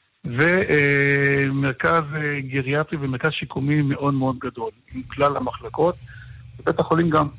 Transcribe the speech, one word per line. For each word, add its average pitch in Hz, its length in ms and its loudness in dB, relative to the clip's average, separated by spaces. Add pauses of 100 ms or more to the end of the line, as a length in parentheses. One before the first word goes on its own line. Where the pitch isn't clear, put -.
(240)
ומרכז, 139 1800 2 (120)
אה, 147 260 -4
גריאטרי 139 600 -2
ומרכז 135 320 -2
שיקומי 147 500 -2
מאוד 143 320 0
מאוד 131 240 0
גדול, 120 320 -8 (240)
עם 127 80 -8
כלל 139 340 0
המחלקות. 131 580 -2 (720)
בית - 140 -2
החולים 165 300 2
גם 151 180 2 (100)